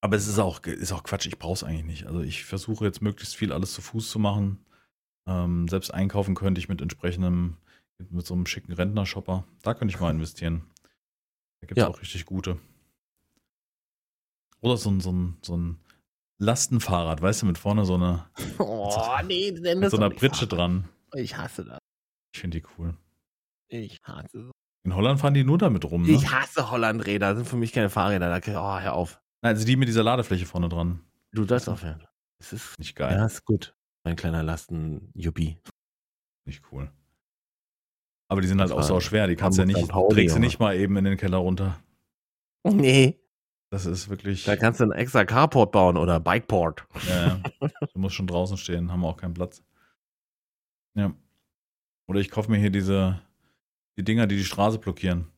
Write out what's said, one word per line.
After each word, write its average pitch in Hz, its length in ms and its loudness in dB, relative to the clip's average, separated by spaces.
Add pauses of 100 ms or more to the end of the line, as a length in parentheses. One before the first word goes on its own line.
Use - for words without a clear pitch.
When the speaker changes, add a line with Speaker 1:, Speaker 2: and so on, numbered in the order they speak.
Speaker 1:
Aber 104 120 2
es 104 120 0
ist 104 120 0
auch, 92 240 0
ist 87 280 -8
auch 85 120 -6
Quatsch, - 240 -6
ich - 100 -12
brauch's 85 260 -6
eigentlich 80 220 -6
nicht. 80 220 -10
Also 85 140 -4
ich 69 240 -8
versuche 104 400 -6
jetzt 98 180 -4
möglichst - 320 -6
viel 101 180 -2
alles 90 200 -4
zu - 100 -14
Fuß - 260 -8
zu - 80 -8
machen. 101 480 0 (640)
Ähm, 87 380 0
selbst 92 260 -4
einkaufen 95 400 0
könnte 92 240 -2
ich 87 120 -8
mit 95 120 -4
entsprechendem, 87 760 -2 (420)
mit, 92 120 -16
mit 87 140 -6
so - 80 -8
einem 90 140 -2
schicken - 260 -10
Rentnershopper. 92 720 -4 (160)
Da 117 140 -4
könnte 104 180 -2
ich - 80 -6
mal 85 80 0
investieren. 82 540 -4 (960)
Da - 60 -20
gibt's 107 160 0
Speaker 2:
Ja. - 40 2
Speaker 1:
auch - 140 -8
richtig - 240 -10
gute. 92 320 -6 (2000)
Oder 120 160 2
so 107 140 -2
ein, 95 100 2
so 90 100 -4
ein, 90 300 -2
so 87 160 -8
ein 85 220 -4 (600)
Lastenfahrrad, 95 840 0
weißt 92 220 0
du, - 20 0
mit 87 120 2
vorne 104 280 2
so 90 100 2
einer, 90 340 0 (160)
Speaker 2:
<laughs> - 140 -10
Oh, 107 260 -2
Speaker 1:
mit 101 80 -2
so, 120 340 -2
Speaker 2:
nee, 190 240 -2
nenn 170 280 -2
Speaker 1:
mit 196 60 2
Speaker 2:
das 196 60 2
Speaker 1:
so 110 60 2
Speaker 2:
doch 104 80 4
Speaker 1:
einer 101 40 4
Speaker 2:
nicht - 100 -12
Speaker 1:
Pritsche 131 280 0
Speaker 2:
Fahrrad. 92 100 -4
Speaker 1:
dran. 87 320 -2 (240)
Speaker 2:
Ich 131 240 -8
hasse - 280 -12
das. 62 120 -18 (560)
Speaker 1:
Ich - 80 -16
find 87 120 -6
die 80 100 -6 (140)
cool. 85 180 -6 (720)
Speaker 2:
Ich 117 340 -12
hasse - 420 -16
das. 127 60 -20 (320)
Speaker 1:
In 92 120 -2
Holland 123 240 2
fahren 143 160 2
die 139 80 4
nur 143 160 4
damit 120 260 2
rum, 85 180 0
ne? 85 100 4
Speaker 2:
Ich 139 180 4
hasse 131 400 -2
Hollandräder, 107 640 2
sind 117 120 -4
für 127 80 -6
mich 117 160 -2
keine 107 200 2
Fahrräder. 95 380 2
Da 87 100 0
krieg, 101 180 -6
oh, 95 220 -4
hör 92 140 -4
auf. 87 280 -4 (220)
Speaker 1:
Nein, 117 120 4
also 110 100 -2
die 123 100 4
mit 131 120 2
dieser 113 160 2
Ladefläche 110 420 0
vorne 85 240 -2
dran. 85 320 -2 (300)
Speaker 2:
Du 107 140 -2
darfst 123 240 0
aufhören. 82 340 -8 (360)
Es - 140 -18
ist - 260 -14
Speaker 1:
Nicht - 160 -14
geil. 71 200 0
Speaker 2:
Ja, 104 100 2
ist - 200 -6
gut. - 300 -2 (280)
Mein 82 120 -2
kleiner 82 280 -2
Lasten-Juppie. 80 1120 -6 (880)
Speaker 1:
Nicht 71 240 -16
cool. 69 200 -12 (1400)
Aber 98 140 0
die 92 60 2
sind 98 120 4
halt 95 100 4
Speaker 2:
Das 76 40 -2
Speaker 1:
auch - 80 -2
Speaker 2:
war - 20 4
Speaker 1:
sau 90 160 4
schwer. 107 280 2
Die 87 80 2
kannst 92 240 4
du - 40 8
ja 92 40 6
Speaker 2:
Hamburg 95 140 4
Speaker 1:
nicht, 85 40 2
Speaker 2:
St. 80 60 -6
Pauli, 95 240 4
Speaker 1:
trägst 90 200 6
du - 20 2
Speaker 2:
Junge. 117 100 6
Speaker 1:
nicht - 120 -2
mal 104 160 2
eben 98 220 2
in 98 80 2
den 98 120 0
Keller 92 200 0
runter. 92 420 0 (840)
Speaker 2:
Nee. 139 560 6 (520)
Speaker 1:
Das 95 140 -4
ist 90 240 -4
wirklich 98 360 -6
Speaker 2:
Da 104 120 2
kannst 113 220 2
du 127 40 6
einen 107 100 4
extra 120 320 2
Carport 127 460 4
bauen 90 260 6
oder 82 220 4
Bikeport. 87 640 0 (220)
Speaker 1:
Ja, 90 200 0
ja. 92 420 -4 (240)
Du 92 60 -8
musst 95 160 -2
schon 95 120 -4
draußen 90 300 -2
stehen, 87 340 -4
haben 90 100 -2
wir 85 60 0
auch 80 100 -6
keinen 90 160 -8
Platz. 90 300 -8 (1300)
Ja. 101 160 2 (920)
Oder 95 120 0
ich 101 100 0
kauf 104 200 -2
mir 110 80 6
hier 101 120 4
diese, 95 520 2 (760)
die 98 60 -4
Dinger, 110 240 2
die 98 100 2
die 98 60 0
Straße 107 340 0
blockieren. 90 500 -2 (100)